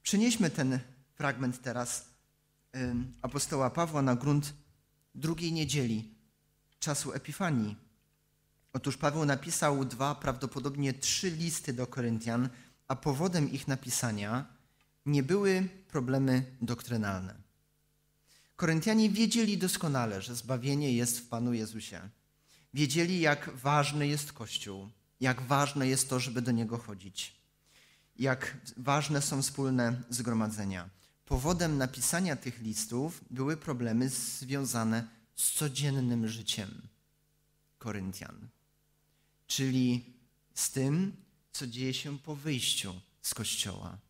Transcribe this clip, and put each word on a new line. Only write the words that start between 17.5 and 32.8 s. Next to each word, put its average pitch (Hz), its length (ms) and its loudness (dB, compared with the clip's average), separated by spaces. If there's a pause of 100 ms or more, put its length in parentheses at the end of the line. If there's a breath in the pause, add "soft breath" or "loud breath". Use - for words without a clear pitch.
Koryntianie 208 540 4
wiedzieli 220 480 4
doskonale, 131 640 0
że 120 140 -8
zbawienie 131 580 0
jest 120 260 2
w - 80 -14
Panu 120 260 0
Jezusie. 104 560 -6 (640 soft breath)
Wiedzieli, 165 480 2
jak 151 340 4
ważny 143 520 2
jest 147 260 -2
Kościół, 101 560 -8 (300)
jak 127 220 2
ważne 139 460 2
jest 131 220 2
to, 127 100 2
żeby 120 220 -2
do 123 100 2
Niego 117 260 0
chodzić, 98 580 -10 (800 soft breath)
jak 127 420 -2 (200)
ważne 143 440 2
są 135 200 0
wspólne 123 680 2
zgromadzenia. 107 800 -2 (360 soft breath)
Powodem 156 520 2
napisania 135 580 0
tych 120 260 -10
listów 120 720 -4